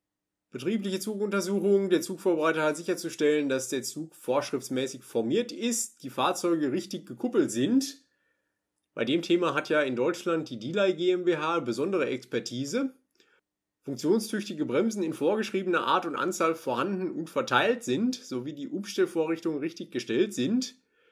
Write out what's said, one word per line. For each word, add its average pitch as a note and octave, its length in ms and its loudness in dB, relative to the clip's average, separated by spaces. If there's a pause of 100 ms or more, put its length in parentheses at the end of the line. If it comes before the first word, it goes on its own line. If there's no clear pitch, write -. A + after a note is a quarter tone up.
(520)
Betriebliche F#3+ 480 -2
Zuguntersuchung. G3 920 2
Der E3 120 6
Zugvorbereiter D#3+ 600 2
hat D3+ 140 2
sicherzustellen, D#3+ 720 0
dass C3 200 0
der C3 140 -2
Zug D3+ 320 -10
vorschriftsmäßig C3 880 -2
formiert C#3+ 480 0
ist, A3+ 540 -4
die C#3 40 -10
Fahrzeuge D3+ 640 0
richtig F3 340 -4
gekuppelt F3+ 460 0
sind. F3+ 500 2 (920)
Bei A2+ 100 -2
dem D3+ 180 2
Thema E3+ 320 2
hat D3+ 140 -2
ja D3+ 140 4
in C3 140 0
Deutschland D#3+ 520 0
die A#2+ 100 -10
Delay F3+ 360 2
G F3 160 2
M F3+ 140 0
B E3+ 120 4
H D#3+ 240 0
besondere C#3 460 0
Expertise. C3+ 880 -4 (880)
Funktionstüchtige D#3+ 840 -2
Bremsen F#3 380 2
in D#3 100 -2
vorgeschriebener F3+ 760 0
Art E3+ 200 2
und D3+ 100 -4
Anzahl E3 380 0
vorhanden D#3+ 560 -2
und D#3+ 180 -6
verteilt D3+ 560 2
sind, G#3 300 2
sowie C3 400 -8
die C#3+ 140 -10
Umstellvorrichtungen E3 920 -2
richtig - 340 -6
gestellt D3 400 0
sind. G#3 440 0 (360)